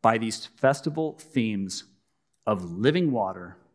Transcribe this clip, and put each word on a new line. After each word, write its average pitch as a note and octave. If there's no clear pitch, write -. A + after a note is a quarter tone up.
by A2+
these A2+
festival D3+
themes G#2
of G2+
living C3
water F#2+